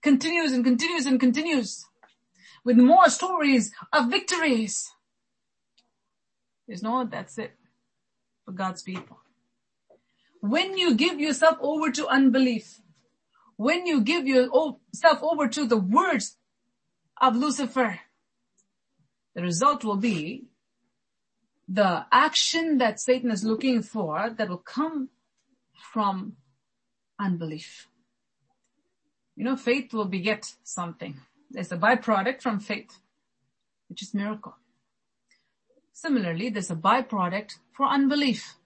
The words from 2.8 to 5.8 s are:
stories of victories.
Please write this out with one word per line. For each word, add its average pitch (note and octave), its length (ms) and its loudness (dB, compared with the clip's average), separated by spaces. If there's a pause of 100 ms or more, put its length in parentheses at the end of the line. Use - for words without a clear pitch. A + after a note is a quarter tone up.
stories D4 640 2 (200)
of A#3+ 180 2
victories. C#4+ 840 -2 (1700)